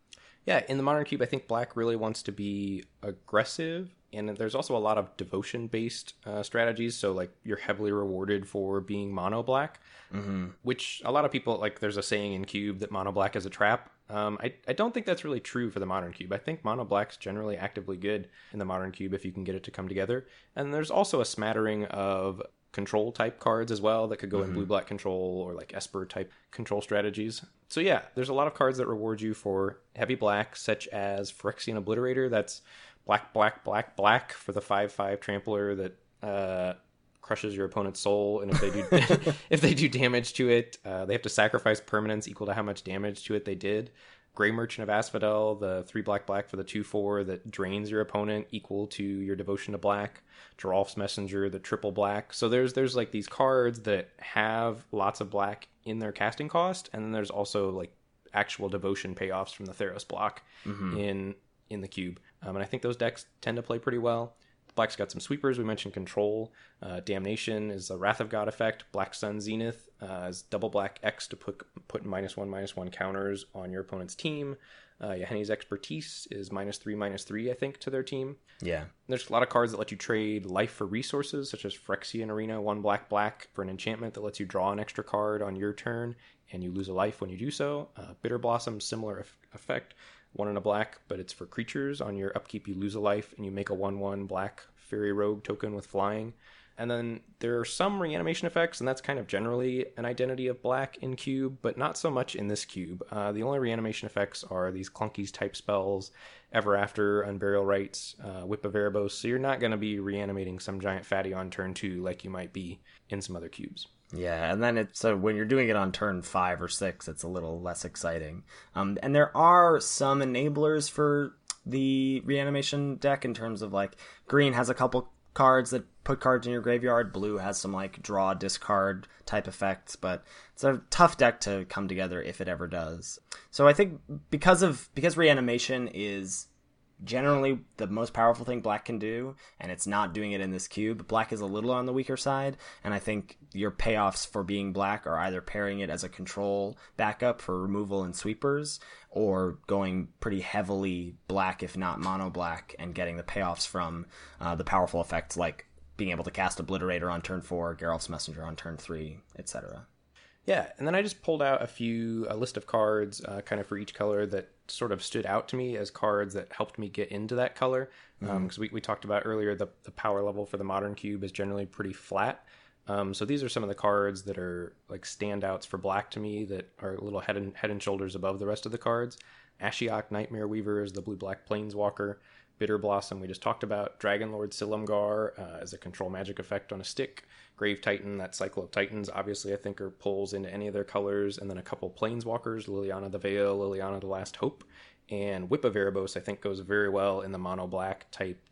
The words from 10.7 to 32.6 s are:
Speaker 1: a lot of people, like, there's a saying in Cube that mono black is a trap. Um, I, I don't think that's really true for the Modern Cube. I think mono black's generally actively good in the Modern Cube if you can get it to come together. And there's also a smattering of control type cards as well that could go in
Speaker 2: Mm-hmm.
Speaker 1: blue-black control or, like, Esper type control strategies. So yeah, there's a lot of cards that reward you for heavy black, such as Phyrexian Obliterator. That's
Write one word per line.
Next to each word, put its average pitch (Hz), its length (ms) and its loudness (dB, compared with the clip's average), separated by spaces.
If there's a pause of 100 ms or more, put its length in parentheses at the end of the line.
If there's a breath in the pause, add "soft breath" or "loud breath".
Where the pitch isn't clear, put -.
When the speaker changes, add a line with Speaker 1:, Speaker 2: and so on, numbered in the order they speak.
Speaker 1:
a 123 60 2
lot 147 140 6
of 139 60 2
people, 120 260 0
like, 101 220 -2
there's 104 180 0
a 98 60 0
saying 104 300 0
in 95 120 -4
Cube 101 340 -4
that 104 120 -4
mono 98 200 -2
black 98 240 2
is 95 100 -2
a 98 40 -6
trap. 104 400 4 (200)
Um, 104 340 0
I, 127 100 -2 (140)
I 180 60 2
don't 220 200 0
think 226 140 -4
that's 175 160 0
really 139 160 -2
true 120 320 -2
for 98 80 -4
the 95 80 -2
Modern 92 260 -2
Cube. 90 200 -8
I 101 40 0
think 160 260 -6
mono 202 200 0
black's 101 340 0
generally 104 400 -4
actively 95 400 -6
good 98 300 -2 (240 loud breath)
in 107 80 -8
the 98 60 -2
Modern 92 260 -2
Cube 95 220 -6
if 95 120 -4
you 92 60 -6
can 95 120 -6
get 95 120 -4
it 95 80 -8
to - 80 -14
come 92 160 -6
together. 98 400 -2 (280 soft breath)
And 143 180 -4
there's 156 180 -2
also 190 300 4
a 113 40 4
smattering 107 600 0
of 98 560 0 (320)
control 107 380 0
type - 280 0
cards 117 320 2
as 104 100 -2
well 110 260 4
that 107 100 -2
could 101 120 -6
go 98 100 2
in 95 60 2
Speaker 2:
Mm-hmm. 92 100 -2
Speaker 1:
blue-black 101 320 2
control 92 600 -2
or, 90 60 -6
like, 80 200 -10
Esper 98 320 -6
type 95 260 -8 (200 soft breath)
control 104 300 -2
strategies. 104 640 0 (260)
So - 100 -2
yeah, 170 220 4 (120)
there's 127 160 -2
a 139 40 0
lot 139 140 4
of 151 60 -2
cards 131 240 4
that 127 100 2
reward 110 340 -2
you 110 120 0
for 98 460 0 (160)
heavy 120 200 0
black, 104 400 2
such - 340 -2
as 101 420 -2
Phyrexian 107 520 -4
Obliterator. 127 460 2
That's 107 320 0 (440 loud breath)